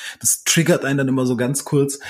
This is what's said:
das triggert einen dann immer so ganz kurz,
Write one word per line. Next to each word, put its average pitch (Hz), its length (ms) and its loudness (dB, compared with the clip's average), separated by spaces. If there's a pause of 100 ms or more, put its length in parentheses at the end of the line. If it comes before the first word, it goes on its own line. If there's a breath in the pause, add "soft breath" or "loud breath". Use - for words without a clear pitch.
(180 loud breath)
das - 240 -2
triggert 160 420 2
einen 139 140 0
dann 135 100 0
immer 131 160 2
so 127 120 0
ganz 123 280 -2
kurz, 139 460 0